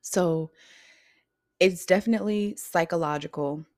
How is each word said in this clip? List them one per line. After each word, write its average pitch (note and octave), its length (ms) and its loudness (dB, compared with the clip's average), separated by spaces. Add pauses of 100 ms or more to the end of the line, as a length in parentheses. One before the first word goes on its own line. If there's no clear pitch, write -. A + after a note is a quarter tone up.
So E3 500 0 (1080)
it's F3+ 260 4
definitely G#3 680 2
psychological. D3+ 1080 -2 (120)